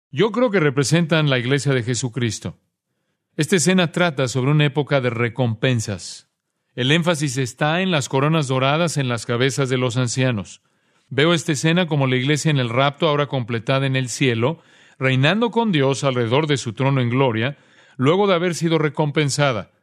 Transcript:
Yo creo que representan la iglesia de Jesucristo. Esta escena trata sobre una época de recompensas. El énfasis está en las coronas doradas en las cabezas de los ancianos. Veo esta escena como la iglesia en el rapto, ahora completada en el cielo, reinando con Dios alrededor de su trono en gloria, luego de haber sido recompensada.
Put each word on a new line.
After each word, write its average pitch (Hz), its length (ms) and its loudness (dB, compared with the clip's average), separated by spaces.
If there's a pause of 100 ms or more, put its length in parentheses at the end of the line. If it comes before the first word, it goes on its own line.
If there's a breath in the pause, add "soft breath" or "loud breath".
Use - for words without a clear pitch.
(100)
Yo 196 220 0
creo 240 180 0
que 196 100 0
representan 151 680 2
la 131 100 2
iglesia 135 360 0
de 127 80 0
Jesucristo. 117 760 -4 (800)
Esta 160 200 0
escena 180 360 2
trata 143 360 0
sobre 131 240 0
una 147 120 4
época 143 360 0
de 123 100 0
recompensas. 117 1200 -2 (440)
El 127 160 -2
énfasis 151 460 0
está 151 460 -2
en 190 80 -2
las 147 180 -2
coronas 147 400 0
doradas 139 480 0
en 135 120 -2
las 117 180 -4
cabezas 123 420 0
de 131 80 -2
los 123 200 -2
ancianos. 127 640 -2 (460)
Veo 147 260 2
esta 160 180 -2
escena 165 340 0
como 143 200 0
la 127 100 0
iglesia 143 340 0
en 143 80 2
el 123 100 -2
rapto, 139 400 0
ahora 143 180 0
completada 131 600 -2
en 131 100 0
el 127 120 -2
cielo, 127 520 0 (380 soft breath)
reinando 143 520 2
con 226 200 0
Dios 135 320 2
alrededor 131 440 0
de 143 100 0
su 120 160 -6
trono 135 280 0
en 120 100 0
gloria, 123 480 0 (380 soft breath)
luego 175 300 2
de 196 80 2
haber 170 200 0
sido 160 240 0
recompensada. 143 920 0 (120)